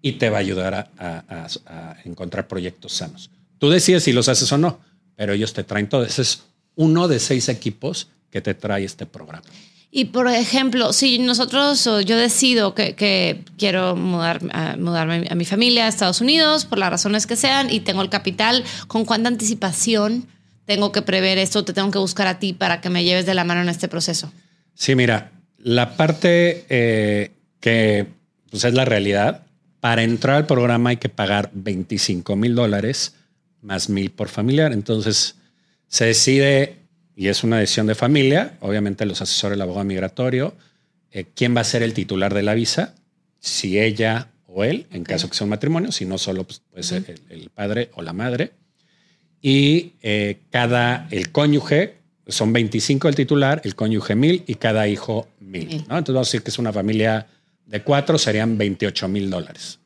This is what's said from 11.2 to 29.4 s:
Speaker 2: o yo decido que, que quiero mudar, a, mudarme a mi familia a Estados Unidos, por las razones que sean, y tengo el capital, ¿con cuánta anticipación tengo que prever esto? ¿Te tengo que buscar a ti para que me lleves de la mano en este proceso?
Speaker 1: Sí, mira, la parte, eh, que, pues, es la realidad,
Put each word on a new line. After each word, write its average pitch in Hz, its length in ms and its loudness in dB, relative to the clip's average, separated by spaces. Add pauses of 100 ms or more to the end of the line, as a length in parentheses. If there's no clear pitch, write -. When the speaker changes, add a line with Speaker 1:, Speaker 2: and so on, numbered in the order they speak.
Speaker 2:
o 214 160 2
yo 220 160 2
decido 233 560 2
que, - 220 -2
que 185 480 0 (160)
quiero 185 360 0
mudar, 170 460 -2 (100)
a, 160 240 -4
mudarme 170 540 -2
a 170 60 -4
mi 170 100 0
familia 233 400 2
a - 20 2
Estados 202 320 0
Unidos, 302 460 2
por 202 140 -2
las 190 100 0
razones 208 380 -2
que 233 80 -4
sean, 269 340 2
y 220 100 0
tengo 190 220 -2
el 190 80 -2
capital, 214 540 0 (240)
¿con 226 180 -2
cuánta 226 240 0
anticipación 220 960 -2 (400)
tengo 202 260 0
que 202 120 -2
prever 190 340 2
esto? 190 260 0
¿Te 185 100 -6
tengo 196 180 0
que 196 80 -2
buscar 190 260 0
a 185 140 -2
ti 190 140 -2
para 180 280 -2
que 180 80 -4
me 175 140 0
lleves 180 240 2
de 190 80 0
la 180 80 2
mano 175 180 0
en 175 80 0
este 175 180 -4
proceso? 165 460 -4 (400)
Speaker 1:
Sí, - 220 0
mira, 117 360 2 (280)
la 120 360 0
parte, 170 760 4
eh, 110 600 2 (280)
que, 110 480 2 (420)
pues, 104 140 -6
es 120 100 2
la 131 120 4
realidad, 101 580 0 (360)